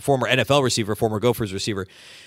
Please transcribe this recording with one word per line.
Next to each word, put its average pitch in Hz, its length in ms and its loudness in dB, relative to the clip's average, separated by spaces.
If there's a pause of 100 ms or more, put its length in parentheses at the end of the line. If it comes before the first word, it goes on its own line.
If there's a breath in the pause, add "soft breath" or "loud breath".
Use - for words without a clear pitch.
former 127 260 0
N 123 120 2
F 117 120 2
L 143 120 4
receiver, 110 320 0
former 110 260 -2
Gophers 113 320 0
receiver. 95 340 -6 (400 loud breath)